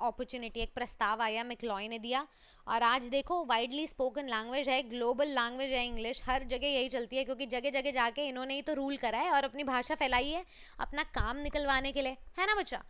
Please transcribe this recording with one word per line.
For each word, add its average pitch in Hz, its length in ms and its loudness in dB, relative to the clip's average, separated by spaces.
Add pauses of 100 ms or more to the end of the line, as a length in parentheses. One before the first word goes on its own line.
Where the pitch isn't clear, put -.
अपॉर्चुनिटी, 233 580 -4
एक 226 140 -4
प्रस्ताव 226 480 0
आया, 220 220 0
मैकलॉय 226 440 -4
ने 233 120 -8
दिया। 247 280 -2 (400)
और 233 160 2
आज 247 220 4
देखो 277 400 0
वाइडली 254 420 2
स्पोकन 262 380 -2
लैंग्वेज 240 440 0
है, 269 140 4
ग्लोबल 240 440 0
लैंग्वेज 254 440 0
है 247 140 2
इंग्लिश, 233 400 -4
हर 269 180 2
जगह 247 240 -2
यही 262 220 2
चलती 254 280 -4
है, 269 60 2
क्योंकि 254 220 -4
जगह 247 240 -2
जगह 277 220 0
जाके 254 360 2
इन्होंने 262 260 -4
ही 285 80 -2
तो 302 120 -2
रूल 277 240 -2
करा 226 220 0
है 339 120 2
और 277 120 6
अपनी 277 200 -2
भाषा 254 320 0
फैलाई 262 340 2
है 349 160 -4 (340)
अपना 285 240 -2
काम 247 340 -2
निकलवाने 277 540 2
के 277 100 0
लिए, 262 160 -2 (220)
है 370 80 2
ना 427 80 4
बच्चा। 349 340 -2